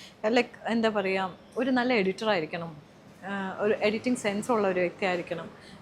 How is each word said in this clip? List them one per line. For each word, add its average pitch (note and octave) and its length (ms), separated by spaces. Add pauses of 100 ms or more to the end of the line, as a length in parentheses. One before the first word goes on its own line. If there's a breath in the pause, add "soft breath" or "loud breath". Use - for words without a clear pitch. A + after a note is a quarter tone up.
(300 loud breath)
like, A#3+ 180 (200)
എന്താ A3 220
പറയുക, F#3+ 480 (200)
ഒരു C4 140
നല്ല B3+ 220
എഡിറ്റർ G3 360
ആയിരിക്കണം, E3+ 460 (500)
ആ, F#3+ 340
ഒരു G#3 220
എഡിറ്റിംഗ് A3 360
സെൻസ് G#3 340
ഉള്ള G#3+ 160
ഒരു F#3 120
വ്യക്തി F#3 260
ആയിരിക്കണം. F3 440 (320 loud breath)